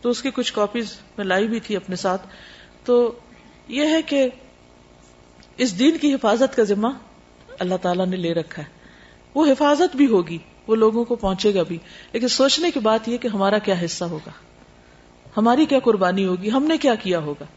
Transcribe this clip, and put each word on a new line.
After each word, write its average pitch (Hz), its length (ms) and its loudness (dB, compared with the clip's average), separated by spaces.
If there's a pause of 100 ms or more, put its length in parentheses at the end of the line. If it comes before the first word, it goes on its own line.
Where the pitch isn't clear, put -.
تو 240 80 -2
اس 240 120 -2
کی 269 100 -4
کچھ - 220 -4
کاپیز 214 400 -4 (240)
میں 202 80 -6
لائی 190 220 0
بھی 226 120 -4
تھی 214 160 -8
اپنے 185 200 -6
ساتھ۔ 190 320 -4 (580)
تو 240 260 2 (560)
یہ 269 180 -2
ہے 311 160 2
کہ 277 280 0 (1300)
اس 214 220 -2
دین 311 180 4
کی 285 160 2
حفاظت 247 420 0
کا 233 80 2
ذمہ 208 240 0 (720)
اللہ 185 220 -2
تعالیٰ 180 240 0
نے 185 100 -4
لے 170 180 -4
رکھا 160 300 -6
ہے، 147 40 -16 (680)
وہ 302 100 4
حفاظت 294 500 4
بھی 277 120 6
ہوگی، 170 300 0 (300)
وہ 220 80 2
لوگوں 220 300 2
کو 240 100 -2
پہنچے 202 380 0
گا 185 100 2
بھی، 165 140 -6 (340)
لیکن 233 160 -2
سوچنے 285 440 2
کی 277 80 -2
بات 220 280 0
یہ 240 100 -4
کہ 247 100 -6
ہمارا 202 300 0
کیا 208 180 0 (100)
حصہ 165 180 -6
ہوگا، 170 280 -10 (1040)
ہماری 240 280 4
کیا 269 140 2
قربانی 190 460 2
ہوگی، 185 260 -2
ہم 269 120 0
نے 311 140 0
کیا 262 180 2
کیا 180 240 -4
ہوگا 147 260 -10 (120)